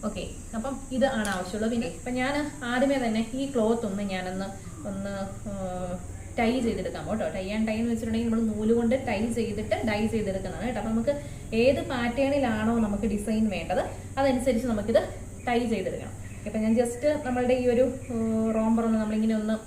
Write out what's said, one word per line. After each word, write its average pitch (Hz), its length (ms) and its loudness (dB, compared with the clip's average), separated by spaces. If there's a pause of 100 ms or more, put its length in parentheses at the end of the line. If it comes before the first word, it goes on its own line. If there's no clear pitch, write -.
ഓക്കെ, 190 220 -4 (280)
അപ്പം 247 240 -4 (120)
ഇത് 254 140 4
ആണ് 214 240 0
ആവശ്യമുള്ളത്. 208 420 -2
പിന്നെ 240 160 -2
ഇപ്പം - 260 -6
ഞാൻ 285 380 0 (120)
ആദ്യമേ 254 320 2
തന്നെ 226 380 0
ഈ 269 200 -4
ക്ലോത്ത് 226 320 2
ഒന്ന് 202 180 -2
ഞാനൊന്ന് 185 420 -4 (420)
ഒന്ന്, 196 260 -6 (360)
ആ, 185 480 -4 (420)
ടൈ 240 200 2
ചെയ്തെടുക്കാം 180 500 -2
കേട്ടോ. 202 260 0
ടൈ 190 160 -4
ആൻഡ് 220 160 0
ഡൈ 214 80 0
എന്ന് 233 160 0
വെച്ചിട്ടുണ്ടെങ്കിൽ 226 380 0
നമ്മൾ 220 260 2
നൂല് 214 180 4
കൊണ്ട് 233 340 2
ടൈ 233 260 0
ചെയ്തിട്ട് 214 420 -2 (120)
ഡൈ 214 200 2
ചെയ്തെടുക്കുന്നതാണ് 190 580 -2
കേട്ടോ. 233 140 -2
അപ്പം 220 120 -2
നമുക്ക് 285 300 2 (320)
ഏത് 254 360 4
പാറ്റേണിലാണോ 240 880 2
നമുക്ക് 202 240 0
ഡിസൈൻ 214 460 2
വേണ്ടത് 185 340 0 (340)
അതനുസരിച്ച് 254 500 4
നമുക്കിത് 214 420 2 (380)
ടൈ 240 120 2
ചെയ്തെടുക്കണം. 208 680 -2 (200)
ഇപ്പം 214 160 -2
ഞാൻ 220 140 4
just 247 500 2
നമ്മളുടെ 247 280 2
ഈ 247 140 2
ഒരു, 240 140 6
ആ, - 340 0 (360)
റോംബർ 220 340 4
ഒന്ന് 220 140 2
നമ്മളിങ്ങനെ 220 360 2
ഒന്ന് 214 180 0 (140)